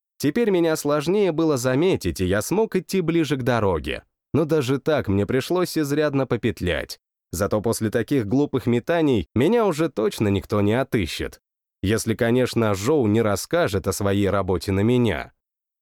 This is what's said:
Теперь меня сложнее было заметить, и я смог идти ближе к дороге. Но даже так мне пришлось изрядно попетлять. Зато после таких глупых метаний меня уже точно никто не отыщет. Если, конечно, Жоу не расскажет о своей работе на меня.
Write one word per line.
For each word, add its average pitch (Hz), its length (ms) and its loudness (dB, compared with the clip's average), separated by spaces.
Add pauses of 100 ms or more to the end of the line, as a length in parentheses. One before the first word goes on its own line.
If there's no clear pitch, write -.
(160)
Теперь 214 340 0
меня 170 260 2
сложнее 156 560 0
было 156 240 0
заметить, 127 640 0
и 92 40 0
я 92 180 0
смог 208 340 -2
идти 185 240 -2
ближе 160 360 0
к 131 60 -4
дороге. 92 600 -2 (280)
Но 151 120 2
даже 139 340 0
так 139 280 0
мне 101 200 2
пришлось 160 500 0
изрядно 143 500 0
попетлять. 92 720 -2 (320)
Зато 98 300 0
после 110 300 -2
таких 117 360 0
глупых 135 400 0
метаний 131 680 2
меня 208 320 2
уже 160 220 0
точно 202 400 -2
никто 98 320 0
не 101 120 2
отыщет. 113 680 -4 (420)
Если, 107 320 0
конечно, 117 600 2
Жоу 120 320 0
не 104 140 2
расскажет 104 680 -2
о 95 60 0
своей 98 380 0
работе 95 420 -2
на 98 80 2
меня. 110 520 0 (500)